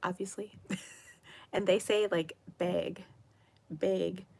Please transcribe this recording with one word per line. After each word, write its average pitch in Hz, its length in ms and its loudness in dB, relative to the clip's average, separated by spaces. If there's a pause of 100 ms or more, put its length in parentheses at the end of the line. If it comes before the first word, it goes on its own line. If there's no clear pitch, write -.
obviously. 196 560 -6 (100)
<laughs> 190 100 -4 (720)
And 202 140 0
they 190 120 6
say, 214 320 2
like, 165 260 0 (220)
bag, 180 460 0 (680)
bag. 185 540 0 (160)